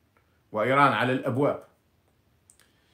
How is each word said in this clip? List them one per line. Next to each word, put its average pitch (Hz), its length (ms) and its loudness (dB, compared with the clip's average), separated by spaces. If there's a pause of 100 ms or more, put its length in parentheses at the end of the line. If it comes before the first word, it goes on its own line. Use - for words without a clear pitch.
(520)
وإيران 127 420 2
على 123 200 0
الأبواب. 131 540 -2 (1300)